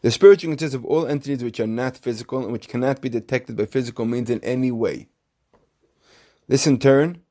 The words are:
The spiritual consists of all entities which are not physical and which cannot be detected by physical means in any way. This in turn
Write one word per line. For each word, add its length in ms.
The 100
spiritual 400
consists 240
of 100
all 220
entities 360
which 160
are 80
not 300
physical 420
and 140
which 160
cannot 320
be 80
detected 480
by 80
physical 400
means 240
in 140
any 280
way. 360
This 180
in 140
turn 520